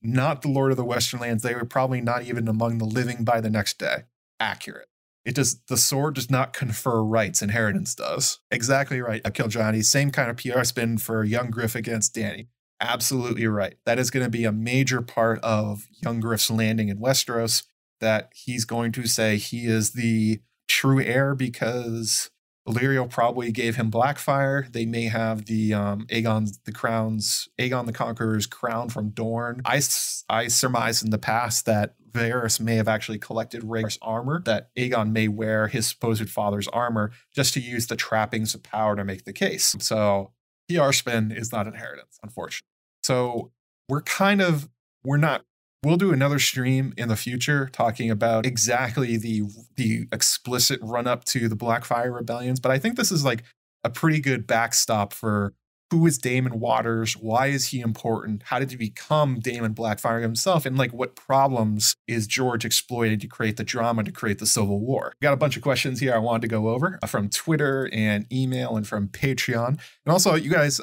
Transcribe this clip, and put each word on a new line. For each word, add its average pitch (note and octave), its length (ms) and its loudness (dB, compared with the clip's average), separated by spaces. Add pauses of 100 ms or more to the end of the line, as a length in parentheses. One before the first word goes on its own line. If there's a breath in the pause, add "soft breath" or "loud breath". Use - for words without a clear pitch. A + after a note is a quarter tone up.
not C3 400 0
the C#3+ 80 -2
Lord C3+ 220 4
of B2+ 60 2
the B2 60 0
Westerlands, A#2+ 600 -2
they A#2+ 120 0
were A#2+ 80 -4
probably C3 380 0
not A#2+ 220 -2
even A#2+ 260 -4
among A2+ 300 0
the A2+ 60 -2
living A#2 380 -2
by A#2 160 2
the A2+ 100 -2
next G#2+ 300 -2
day. C2 240 -2 (380)
Accurate. - 480 -6 (340)
It A#2+ 120 -4
does, C3 320 0
the B2+ 100 -2
sword C#3+ 380 2
does B2 140 -4
not C3+ 240 2
confer A#2 480 0
rights, G#2+ 400 2
inheritance G#2 540 0
does. - 440 -4 (120)
Exactly C3 500 0
right, A2+ 200 -4 (120)
Kill B2 160 0
Johnny. A2 320 0
Same C#3+ 280 4
kind C3+ 200 0
of A#2+ 80 -6
P B2 140 -6
R B2 120 2
spin A#2 340 0
for A2 280 0
young A#2 240 0
Griff A#2 260 -2
against A2+ 400 -2
Dany. G#2+ 320 -6 (320)
Absolutely A#2+ 680 0
right. G#2 280 0 (100)
That A#2+ 140 2
is B2 100 0
gonna B2+ 200 0
be A#2 160 0
a G#2+ 80 2
major B2 480 0
part A2+ 400 2
of G#2+ 500 0
young A#2 300 -4
Griff's A2 280 0
landing A2 380 2
in G2+ 120 -4
Westeros, A#2 640 0 (360)
that A2 340 0
he's B2 300 -4
going A#2 300 -2
to B2 120 -4
say A2 300 2
he A#2 300 -4
is A2 260 2
the A2 480 2 (300)
true C3+ 320 4
heir C3+ 340 2
because A#2+ 960 -2 (380)
Illyrio B2 420 2
probably A#2+ 420 0
gave A#2 260 -2
him A2+ 120 0
Blackfyre. C3+ 840 0
They A#2 140 -2
may A#2 200 -2
have A2 400 -2
the, A2 280 2
um, G2+ 340 -2
Aegon A2 440 0 (140)
the G#2+ 80 -8
Crown's, A2 840 -2
Aegon B2 280 0
the A#2 80 -6
Conqueror's A#2 520 0
crown A#2 440 -4
from G#2+ 200 -4
Dorne. A#2 560 -4
I B2+ 120 2
s-, - 520 -2
I A#2 200 2
surmised A#2 540 2
in A2 60 0
the G#2+ 80 2
past A2+ 480 0
that G#2+ 300 2 (160)
Varys A#2 480 0
may A2+ 160 0
have A2 140 2
actually A2 300 -2
collected A2+ 420 -6
Rhaegar's A2 400 -4
armor, C3 420 -2
that G#2 320 -2
Aegon B2 360 0
may A2 180 2
wear G#2+ 380 0
his A2+ 200 -2
supposed A2 420 -2
father's G#2 380 -2
armor A2+ 440 -2 (220 loud breath)
just C3+ 200 0
to C3 80 -4
use A#2+ 260 -6
the A2+ 80 -4
trappings A2 580 -2
of - 100 -14
power G#2+ 340 0
to G2 80 -4
make F#2+ 180 -8
the G2 100 -14
case. - 460 0
So G2+ 540 0 (340)
P F3 100 -2
R C#3 140 6
spin A2+ 400 0
is A2+ 220 -6
not G#2+ 140 -2
inheritance, - 540 -16
unfortunately. - 460 -12 (360)
So B2 480 0 (360)
we're C#3+ 140 0
kind G3 400 4
of, D#3 260 2 (380)
we're C3+ 120 2
not, D3 280 2 (380)
we'll D#3 120 6
do F#3+ 160 4
another C#3+ 280 4
stream C3 580 0
in A#2+ 100 -4
the A2 80 2
future C3 560 -2
talking A#2 380 0
about A2+ 380 2
exactly A#2+ 680 0
the, A2 280 0 (320)
the A2+ 360 0
explicit - 720 0
run A#2+ 240 -2
up B2 200 -2
to A#2 220 0
the A2 80 -2
Blackfyre A#2+ 580 -2
rebellions. A#2+ 460 -2
But B2+ 120 0
I C3+ 80 4
think A#3 180 -2
this A3+ 140 2
is, D3+ 120 2
like, A#2+ 200 0 (400 soft breath)
a A#2+ 80 0
pretty D#3 280 2
good B2+ 280 0
backstop A2+ 640 2
for G#2 400 0 (360)
who E3 160 4
is D3+ 120 4
Daemon B2+ 420 0
Waters? A2+ 560 0
Why A2+ 320 2
is C#3 200 0
he B2+ 120 -4
important? A2+ 640 -2
How B2+ 160 -2
did C3 120 -2
he B2+ 40 -12
become B2+ 640 0
Daemon A#2 340 -2
Blackfyre A2+ 480 -2
himself? C3+ 440 0
And, B2+ 120 -2
like, B2 140 0
what B2 240 -6
problems A#2+ 800 2 (140)
is A2+ 180 -2
George A#2+ 380 0
exploited A2 560 0
to G#2 60 -10
create A2 280 -2
the A2+ 80 -6
drama, A#2 400 0
to - 80 -6
create G#2 280 -2
the A2 60 -4
Civil G2+ 360 2
War? B2 400 -2
We C#3 40 2
got D3 60 6
a C#3 60 4
bunch C#3 180 2
of C3 80 -10
questions B2+ 380 0
here C3 120 2
I A#2 40 6
wanted A2+ 240 2
to B2 80 -2
go A2 180 0
over, C#3+ 340 -2
uh, A2 60 -4
from G#2 220 0
Twitter C#3 640 0
and G#2+ 400 2
email B2+ 420 -2
and G#2+ 100 -2
from G2+ 220 -2
Patreon. B2 640 -2
And C#3+ 100 -2 (320 loud breath)
also, F#3 240 4
you D3+ 160 0
guys D3 320 2